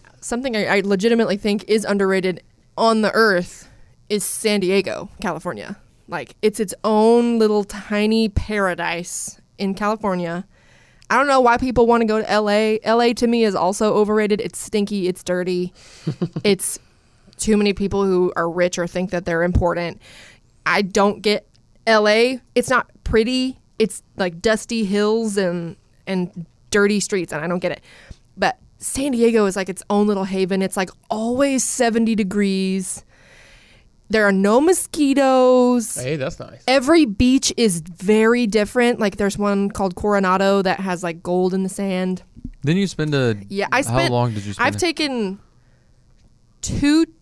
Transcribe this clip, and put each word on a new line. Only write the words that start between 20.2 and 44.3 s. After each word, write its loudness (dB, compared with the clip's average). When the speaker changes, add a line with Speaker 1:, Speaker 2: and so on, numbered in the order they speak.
Speaker 1:
I 2
don't 0
get -2
L 4
A. 2
It's 0
not 0
pretty. 0
It's, -2
like, -6
dusty 0
hills 0
and, -2
and -6
dirty 2
streets, -4
and -6
I -6
don't -4
get -4
it. -12
But -2
San -4
Diego 4
is, -2
like, -4
its -10
own 2
little -2
haven. -2
It's, -4
like, -2
always 0
seventy 0
degrees. -2
There 2
are 4
no 4
mosquitoes. 4
Speaker 3:
Hey, -4
that's -6
nice. -20
Speaker 1:
Every 4
beach 2
is 2
very 2
different. 2
Like, -2
there's -2
one 0
called -4
Coronado 2
that -2
has, -6
like, -8
gold 0
in -2
the -4
sand. -4
Speaker 2:
Didn't 2
you 2
spend -4
a, 2
Speaker 1:
Yeah, -4
I 0
Speaker 2:
how 2
Speaker 1:
spent, 0
Speaker 2:
long 0